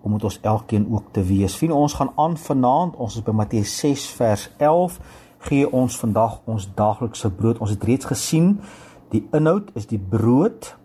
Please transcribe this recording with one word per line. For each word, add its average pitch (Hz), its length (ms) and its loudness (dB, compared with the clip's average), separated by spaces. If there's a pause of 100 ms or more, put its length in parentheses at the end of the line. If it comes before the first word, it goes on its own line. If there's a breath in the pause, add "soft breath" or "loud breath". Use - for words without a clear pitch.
om 104 80 2
met 104 120 -2
ons 95 160 -4
elkeen 107 480 0
ook 107 240 -4
te 101 120 0
wees. 95 320 2
Vriende, 160 200 0
ons 147 200 2
gaan 131 200 -2
aan 160 200 0
vanaand, 143 640 0
ons 110 160 -6
is 110 80 -8
by 107 80 0
Matteus 107 460 0
ses 143 260 0 (120)
vers 110 400 0
elf, 170 400 2 (400 loud breath)
"Gee 143 320 2
ons 127 280 0
vandag 110 480 0
ons 101 280 -4
daaglikse 107 560 0
brood." 113 280 0
Ons 104 120 -4
het 104 140 -4
reeds 127 200 0
gesien, 170 560 2 (500 loud breath)
die - 220 -2
inhoud 156 420 2
is 110 120 -8
die 107 120 -4
brood 113 880 0